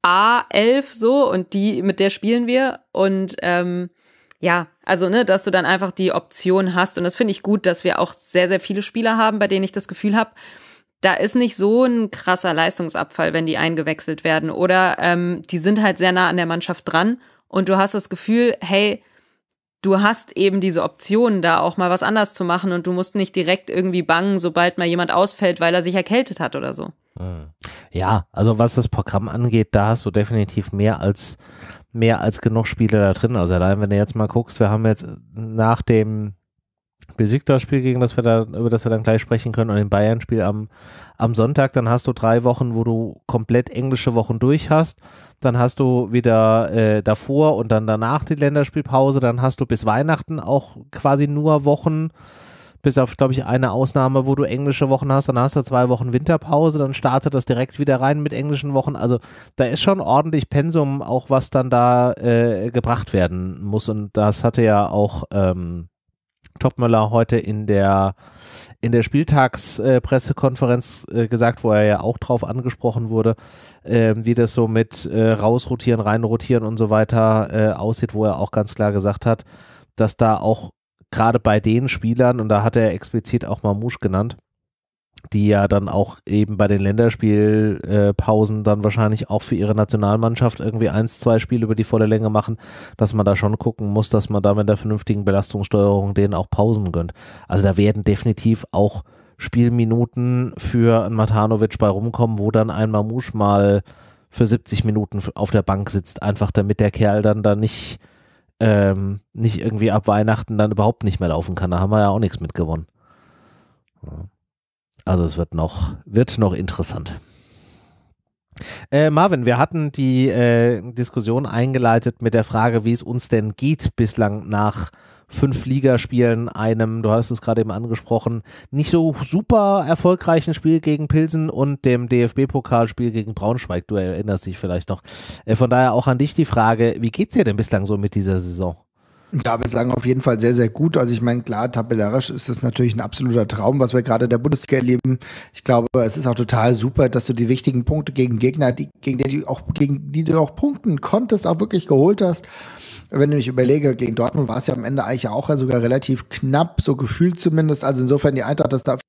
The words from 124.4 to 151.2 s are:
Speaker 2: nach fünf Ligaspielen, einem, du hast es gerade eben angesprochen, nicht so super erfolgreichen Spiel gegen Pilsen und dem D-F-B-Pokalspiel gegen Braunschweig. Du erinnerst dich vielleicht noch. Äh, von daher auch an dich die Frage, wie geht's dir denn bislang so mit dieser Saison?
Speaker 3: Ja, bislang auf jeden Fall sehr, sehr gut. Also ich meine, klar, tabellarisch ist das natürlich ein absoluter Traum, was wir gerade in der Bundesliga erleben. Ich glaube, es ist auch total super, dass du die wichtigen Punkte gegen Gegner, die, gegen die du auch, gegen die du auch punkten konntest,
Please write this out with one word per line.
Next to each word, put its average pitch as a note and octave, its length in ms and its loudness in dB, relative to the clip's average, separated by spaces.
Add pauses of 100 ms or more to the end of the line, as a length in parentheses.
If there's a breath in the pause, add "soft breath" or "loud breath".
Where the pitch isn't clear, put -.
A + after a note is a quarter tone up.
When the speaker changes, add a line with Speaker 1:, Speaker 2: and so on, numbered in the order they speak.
Speaker 2:
nach G#2 400 -2 (400 soft breath)
fünf C3 380 -2
Ligaspielen, A#2+ 840 0
einem, A2+ 540 -2
du G#2+ 80 0
hast A2+ 200 0
es A#2 120 -6
gerade A2+ 180 0
eben G#2+ 100 -2
angesprochen, A2+ 680 -4 (300 loud breath)
nicht C#3+ 200 -2
so E3 240 2 (140)
super G3 580 2
erfolgreichen E3 680 2
Spiel D#3+ 260 2
gegen D3+ 260 -2
Pilsen D#3 440 0
und C#3 340 -2
dem B2 240 2
D-F-B-Pokalspiel A#2+ 1040 0
gegen G#2+ 240 -6
Braunschweig. G2+ 520 -4
Du G#2 100 -4
erinnerst F#2 500 -4
dich F#2 100 -10
vielleicht F2 320 -6
noch. - 140 -8 (420 loud breath)
Äh, A2 100 2
von B2+ 140 2
daher B2+ 240 2
auch B2 140 0
an B2+ 100 2
dich C#3 180 -2
die D#3 120 0
Frage, A2+ 540 2
wie A#2 100 -2
geht's - 240 -4
dir A3 100 4
denn G2+ 120 0
bislang G#2 280 -2
so G2+ 140 -2
mit G2+ 160 -4
dieser F#2+ 240 0
Saison? F2+ 380 -6 (680 soft breath)
Speaker 3:
Ja, A#2 120 -2
bislang A#2 340 -4
auf A2+ 160 -6
jeden B2+ 140 0
Fall A#2+ 180 0
sehr, A#2 160 2
sehr A#2+ 140 2
gut. D#3 280 -2
Also A#2+ 160 0
ich A2+ 80 -2
meine, A#2+ 220 -2
klar, A#2 300 -6
tabellarisch A2+ 580 -2
ist C3 180 -8
das B2 140 -6
natürlich A#2+ 320 0
ein A#2 60 -4
absoluter A#2 480 -2
Traum, A2+ 320 0
was A#2+ 120 0
wir B2 100 0
gerade A#2 240 0
in A#2 40 -2
der A#2+ 80 2
Bundesliga C#3 380 -2
erleben. B2+ 420 0 (340 loud breath)
Ich - 120 -20
glaube, A#2+ 240 2 (160)
es A2 120 -4
ist C#3 120 -2
auch A#2 80 0
total A#2+ 400 0
super, B2+ 320 0
dass A#2+ 180 -4
du C3 60 -4
die A#2 160 -2
wichtigen B2+ 360 0
Punkte D3+ 280 -4
gegen B2+ 260 0
Gegner, C3 320 0
die, C#3+ 200 -8 (100)
gegen B2+ 180 -4
die C3+ 220 -2
du - 80 -10
auch, - 140 -8 (120)
gegen C#3+ 380 -2
die D#3+ 100 -2
du D#3+ 160 0
auch D3+ 160 0
punkten A#3+ 460 -4
konntest, G#3+ 480 -2